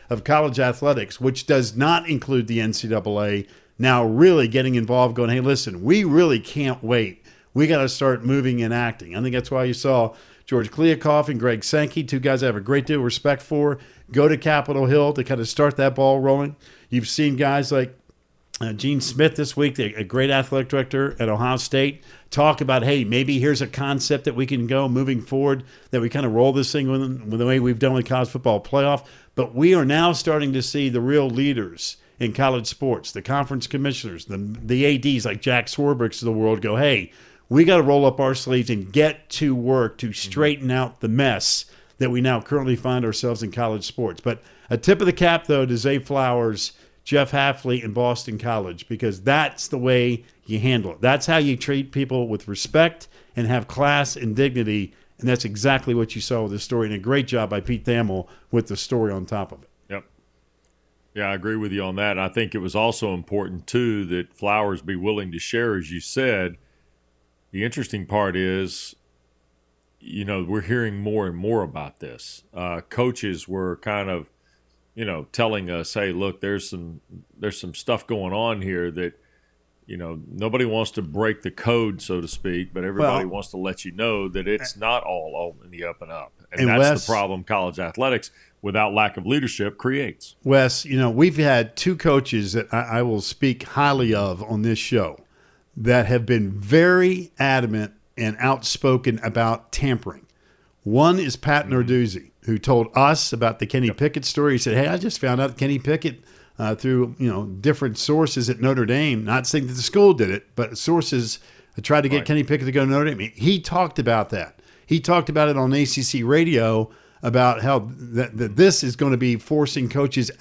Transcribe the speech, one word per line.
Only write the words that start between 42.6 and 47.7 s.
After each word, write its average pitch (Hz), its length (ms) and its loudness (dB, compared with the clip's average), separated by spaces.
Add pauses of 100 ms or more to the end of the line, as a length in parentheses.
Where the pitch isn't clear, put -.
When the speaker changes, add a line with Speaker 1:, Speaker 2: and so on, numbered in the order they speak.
Speaker 1:
find 127 280 -2
ourselves 113 380 -2
in 104 100 -6
college 110 320 -2
sports." 107 380 -6
But 117 220 -4 (260)
a 120 80 0
tip 196 240 4
of 185 60 2
the 175 40 4
cap, 170 360 2
though, 139 180 2
to 123 100 0
Zay 139 220 0
Flowers, 123 760 -2 (300)
Jeff 143 280 2
Hafley, 131 520 -2